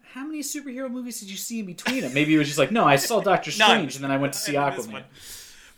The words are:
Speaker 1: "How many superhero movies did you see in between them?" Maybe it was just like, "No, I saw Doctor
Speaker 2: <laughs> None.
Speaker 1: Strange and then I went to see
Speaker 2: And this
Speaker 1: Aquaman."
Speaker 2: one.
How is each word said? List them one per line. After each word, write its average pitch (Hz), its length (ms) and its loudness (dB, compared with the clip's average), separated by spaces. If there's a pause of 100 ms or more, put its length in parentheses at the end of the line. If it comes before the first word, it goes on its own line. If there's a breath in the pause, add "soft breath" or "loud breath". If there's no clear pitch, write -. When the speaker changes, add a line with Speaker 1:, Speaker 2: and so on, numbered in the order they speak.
Speaker 1:
"How 262 200 -14
many 311 180 -8
superhero 269 500 -8
movies 247 280 -10
did 196 120 -14
you 196 60 -10
see 226 240 -8
in 202 40 -8
between 233 360 -4
them?" 127 120 -4
Maybe 151 220 4
it - 20 8
was 143 100 2
just 147 120 0
like, 135 120 4
"No, 214 140 4
I 143 120 6
saw 214 240 0
Doctor 180 300 2
Speaker 2:
<laughs> 208 60 -4
None. 214 120 6
Speaker 1:
Strange 156 260 2
and 139 80 -8
then 139 80 -2
I 135 60 2
went 135 160 0
to - 60 -6
see 147 160 -2
Speaker 2:
And 143 220 2
this 113 80 -4
Speaker 1:
Aquaman." 110 80 -12
Speaker 2:
one. 131 100 -12 (760 loud breath)